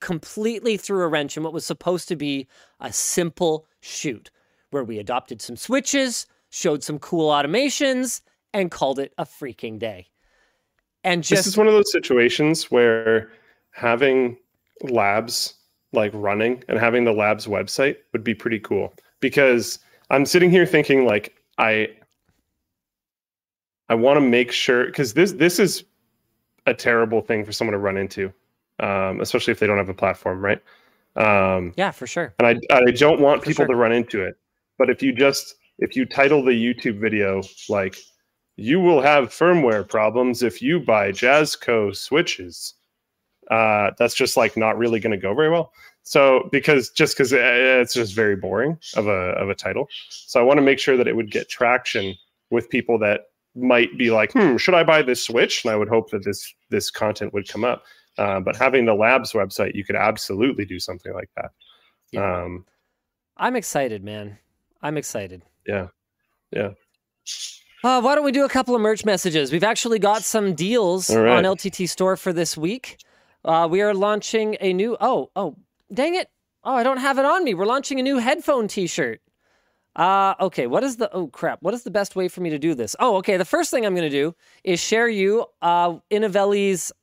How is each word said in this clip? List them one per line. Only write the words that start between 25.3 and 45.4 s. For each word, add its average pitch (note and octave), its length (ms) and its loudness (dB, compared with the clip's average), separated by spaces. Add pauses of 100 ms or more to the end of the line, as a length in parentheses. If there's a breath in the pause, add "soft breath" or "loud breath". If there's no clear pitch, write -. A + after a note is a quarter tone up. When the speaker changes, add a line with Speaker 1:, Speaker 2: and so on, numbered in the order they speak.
Speaker 2:
this F3 300 2
is - 240 0 (840)
a B2 80 2
terrible A2+ 480 0
thing G#2+ 200 -4
for G#2 100 -12
someone A2+ 200 -4
to G2 60 -2
run G2 180 -2
into, G2 340 -6 (500)
um, G2 420 -2
especially A#2 280 -2
if A2 80 -2
they A2 80 2
don't G2+ 120 2
have F#2+ 100 -2
a F#2+ 60 -10
platform, F#2 500 -4
right? G2+ 160 -2 (560 soft breath)
Um, F#2+ 600 2
Speaker 1:
Yeah, D#3 120 -2
for B2+ 160 -12
sure. D3 320 -6
Speaker 2:
and A#2 220 4 (100)
I, C3+ 60 6
I B2 140 6
don't C#3+ 280 4
want C#3+ 220 4
Speaker 1:
For C3 60 -12
Speaker 2:
people D3 160 -2
Speaker 1:
sure. B2+ 60 2
Speaker 2:
to B2 80 0
run A#2 160 2
into A#2 300 -2
it. F2+ 140 -8 (400)
But B2+ 140 2
if A#2+ 120 -2
you C3 120 0
just, C3+ 400 0 (240)
if - 180 -4
you C3 80 0
title C#3 400 2
the B2+ 80 4
YouTube A#2 480 -2
video, G2+ 400 0 (300)
like, G2 260 -2 (600)
"You B2 220 -2
will E3+ 220 4
have C#3 300 2
firmware C3 580 2
problems A#2 540 0
if A2+ 180 -2
you D#3+ 200 -2
buy G#2 320 0
Jasco A#2+ 840 0
switches," - 800 -4 (760)
uh, A2 480 2
that's A#2+ 160 0
just, - 220 0
like, A2+ 180 2
not A2 220 0
really A2+ 240 0
gonna G#2+ 160 -2
go F#2+ 180 -4
very D#3 140 2